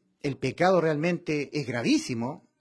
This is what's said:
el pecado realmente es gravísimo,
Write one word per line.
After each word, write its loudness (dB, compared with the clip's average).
el -2
pecado 2
realmente 0
es -4
gravísimo, -2